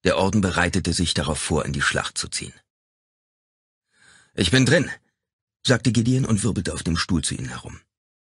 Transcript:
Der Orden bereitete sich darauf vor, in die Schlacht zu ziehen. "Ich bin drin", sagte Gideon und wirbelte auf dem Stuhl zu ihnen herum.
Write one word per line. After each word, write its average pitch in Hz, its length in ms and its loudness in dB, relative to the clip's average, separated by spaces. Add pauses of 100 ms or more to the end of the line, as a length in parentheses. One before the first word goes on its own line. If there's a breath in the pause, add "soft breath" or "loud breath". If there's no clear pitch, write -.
Der 87 120 4
Orden 95 220 2
bereitete 87 540 0
sich 85 200 0
darauf 76 260 -2
vor, 73 260 -2
in 71 80 -4
die 71 80 -4
Schlacht - 360 -2
zu - 120 -8
ziehen. - 240 -10 (1800 soft breath)
"Ich - 180 0
bin 131 140 6
drin", 127 240 4 (760)
sagte 123 260 2
Gideon 123 320 2
und 104 200 0
wirbelte 98 300 -2
auf - 100 -8
dem 82 120 0
Stuhl 82 260 0
zu - 140 -4
ihnen - 140 -8
herum. - 320 -14 (440)